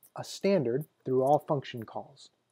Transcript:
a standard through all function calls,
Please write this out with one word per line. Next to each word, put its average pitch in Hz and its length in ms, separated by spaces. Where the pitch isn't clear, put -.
a - 80
standard 151 600
through 131 200
all 147 160
function 131 420
calls, - 480